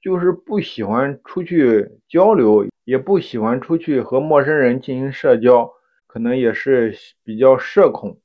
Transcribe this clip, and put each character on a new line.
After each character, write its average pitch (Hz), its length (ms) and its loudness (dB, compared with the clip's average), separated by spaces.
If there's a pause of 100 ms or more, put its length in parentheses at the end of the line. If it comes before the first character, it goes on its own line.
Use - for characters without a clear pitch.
就 185 160 -4
是 175 140 0
不 190 300 -6
喜 - 220 -10
欢 127 420 -2
出 - 180 -10
去 127 640 0
交 190 260 2
流， 107 320 4 (200)
也 127 120 -2
不 190 220 0
喜 117 180 -12
欢 113 220 -2
出 165 180 -4
去 151 220 -2
和 123 220 -2
陌 147 220 2
生 151 120 0
人 131 240 2
进 135 180 -10
行 135 140 -8
社 131 240 2
交， 117 340 4 (380)
可 - 120 -14
能 120 180 -2
也 117 160 0
是 117 420 0 (280)
比 110 140 -14
较 131 200 4
社 - 340 2
恐。 - 340 -14